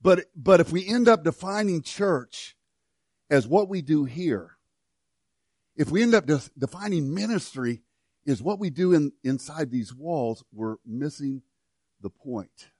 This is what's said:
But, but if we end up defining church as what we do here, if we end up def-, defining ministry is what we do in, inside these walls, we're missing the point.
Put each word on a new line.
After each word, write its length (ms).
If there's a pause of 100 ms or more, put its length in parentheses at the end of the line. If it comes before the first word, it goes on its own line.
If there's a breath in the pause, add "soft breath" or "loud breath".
But, 260 (100)
but 240
if 100
we 160
end 220
up 160
defining 580
church 720 (720)
as 200
what 200
we 140
do 220
here, 480 (1200)
if 140
we 120
end 120
up 120
def-, 300
defining 580
ministry 680 (420)
is 180
what 160
we 120
do 220
in, 200 (100)
inside 480
these 240
walls, 580
we're 240 (100)
missing 560 (580)
the 100
point. 580 (120)